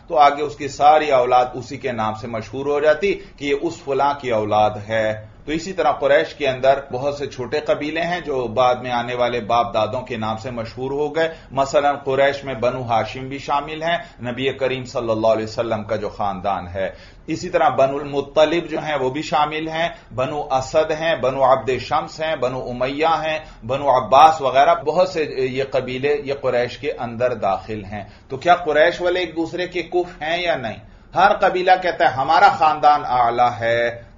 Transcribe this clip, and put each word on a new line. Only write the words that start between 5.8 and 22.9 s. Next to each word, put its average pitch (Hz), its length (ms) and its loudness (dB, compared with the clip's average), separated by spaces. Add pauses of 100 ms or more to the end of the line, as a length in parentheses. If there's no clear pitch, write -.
कुरैश 147 400 2
के 143 140 -4
अंदर 131 360 2 (100)
बहुत 139 260 -4
से 143 80 -8
छोटे 127 340 -6
कबीले 151 400 -2
हैं 170 240 -4
जो 131 260 -4
बाद 123 340 2
में 127 80 -6
आने 120 220 -4
वाले 120 280 0
बाप 113 320 0
दादों 107 260 -2
के 123 160 -8
नाम 110 200 -4
से 127 140 -10
मशहूर 123 420 -8
हो 147 160 -2
गए। 160 220 0 (220)
मसलन 139 520 0
कुरैश 139 400 2
में 131 160 -8
बनु 127 220 -2
हाशिम 120 460 -2
भी 135 100 -10
शामिल 156 440 -4
हैं, 170 160 -2 (240)
नबी 123 320 -4
करीम 131 300 -4
सल्लल्लाहु 113 500 0
अलैहि 110 120 -2
वसल्लम 110 360 -4
का 107 140 -4
जो 101 140 -4
खानदान 95 580 -4
है। 95 240 -4 (360)
इसी 165 200 -6
तरह 165 220 2
बनुल 139 340 0
मुत्तलिब 151 600 0
जो 151 140 -6
हैं 151 180 -4
वो 127 120 0
भी 147 120 -6
शामिल 156 460 -2
हैं, 160 260 -4 (180)
बनु 143 280 -4 (120)
असद 156 400 0
हैं, 160 280 -2
बनु 135 260 0
अब्द 127 340 4
शम्स 156 400 -4
हैं, 156 200 -4
बनु 131 260 -2
उमैया 139 500 0